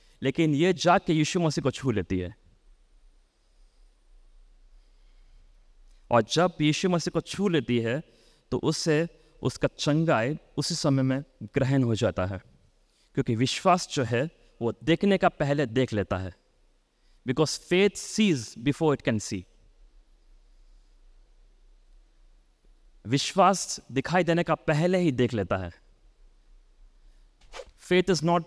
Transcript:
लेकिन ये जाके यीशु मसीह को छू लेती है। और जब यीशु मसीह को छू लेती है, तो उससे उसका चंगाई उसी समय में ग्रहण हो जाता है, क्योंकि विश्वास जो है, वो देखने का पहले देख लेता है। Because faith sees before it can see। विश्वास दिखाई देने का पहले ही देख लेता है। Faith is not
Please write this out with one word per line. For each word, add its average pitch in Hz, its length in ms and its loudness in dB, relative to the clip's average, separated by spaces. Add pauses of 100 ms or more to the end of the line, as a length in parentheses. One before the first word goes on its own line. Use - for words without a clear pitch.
(220)
लेकिन 156 320 0
ये 170 180 2
जाके 175 400 2
यीशु 156 280 0
मसीह 156 220 -2
को 139 80 0
छू 135 200 -4
लेती 95 280 -2
है। 87 180 -8 (3750)
और 117 120 6
जब 175 380 0
यीशु 151 280 2
मसीह 175 220 0
को 165 100 -2
छू - 280 -4
लेती 123 320 0
है, 117 220 -2 (480)
तो - 80 -2
उससे 160 500 0 (340)
उसका - 260 -2 (100)
चंगाई 147 600 0 (180)
उसी 156 180 -4
समय 135 280 2
में 131 220 0 (180)
ग्रहण 135 400 0
हो 117 120 0
जाता 92 320 -2
है, 95 120 -8 (760)
क्योंकि 127 220 -2
विश्वास 175 520 0
जो 139 160 -4
है, 120 260 -2 (320)
वो 113 120 -2 (100)
देखने 180 340 2
का 185 100 2
पहले 143 380 0
देख 117 260 -2
लेता 101 260 -2
है। 92 140 -8 (960)
Because 139 440 -2
faith 196 240 4
sees 175 640 -2
before 143 380 0
it - 80 -20
can 110 160 0
see। 92 220 -8 (3750)
विश्वास 175 720 0 (120)
दिखाई 160 320 0
देने 170 180 2
का 165 120 -2
पहले 165 440 0
ही 175 140 2
देख 120 220 0
लेता 98 220 -2
है। 90 300 -10 (2000)
Faith 180 220 2
is 156 140 0
not 170 220 2